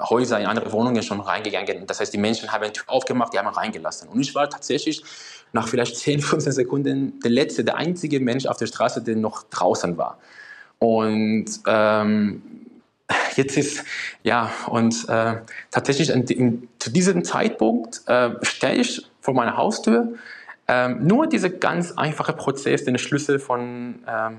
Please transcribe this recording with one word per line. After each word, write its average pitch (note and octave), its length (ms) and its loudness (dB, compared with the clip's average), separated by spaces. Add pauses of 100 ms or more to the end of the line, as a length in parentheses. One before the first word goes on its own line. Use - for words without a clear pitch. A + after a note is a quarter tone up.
Häuser, A#2 400 2
in G2+ 60 -2
andere G#2 260 -2
Wohnungen A#2 300 2
schon G2+ 180 -4
reingegangen. G2 680 -4
Das F#2+ 140 -6
heißt, G#2 120 -2
die G#2 60 -2
Menschen A2 340 0
haben G#2+ 120 -2
die G#2 80 -4
Tür - 160 -10
aufgemacht, B2 440 0
die G2 60 0
haben G2+ 100 -2
reingelassen. E2 600 -6
Und G#2 120 0
ich C3+ 140 -2
war C#3+ 140 0
tatsächlich - 560 -4 (480)
nach A2+ 160 0
vielleicht A#2+ 280 0
zehn, D3 240 0
fünfzehn C#3+ 320 0
Sekunden C3+ 680 0
der A#2+ 100 0
letzte, C3+ 320 2
der A2 140 0
einzige D#3 420 -2
Mensch B2+ 280 0
auf A#2 100 -2
der A2+ 100 -4
Straße, A2+ 360 -2
der A2+ 120 -2
noch A2 300 -2
draußen - 520 0
war. - 220 -6 (600)
Und, A2 680 2 (200)
ähm, G#2+ 760 2 (920)
jetzt C#3 200 0
ist, C#3+ 280 -2 (380)
ja, A2+ 280 2 (160)
und, A2+ 420 2
äh, A2+ 280 2 (340)
tatsächlich C#3 400 2
in, B2 140 4
in, A#2+ 440 2 (100)
zu - 120 -6
diesem F3+ 340 4
Zeitpunkt, - 840 0
äh, B2 240 4 (120)
stehe - 320 0
ich - 320 0 (140)
vor C3+ 140 0
meiner A2+ 220 2
Haustür. A3+ 580 2 (520)
Ähm, B2+ 400 2
nur C4 220 6
dieser F#3+ 220 2
ganz F3 420 0
einfache D3+ 400 -2
Prozess, C#3 520 0
den B2+ 140 0
Schlüssel C#3+ 400 0
von, B2 720 -6
ähm, A2+ 300 -4